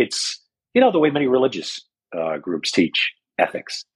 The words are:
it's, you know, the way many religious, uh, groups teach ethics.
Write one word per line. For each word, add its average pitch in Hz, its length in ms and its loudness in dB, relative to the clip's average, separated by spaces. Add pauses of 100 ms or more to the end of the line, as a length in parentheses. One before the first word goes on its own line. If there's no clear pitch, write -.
it's, - 400 -4 (320)
you 240 80 4
know, 254 120 6
the 180 80 2
way 151 100 4
many 147 160 0
religious, 127 540 0 (360)
uh, 80 220 -4
groups 80 320 -6
teach - 420 0 (260)
ethics. - 460 -4 (120)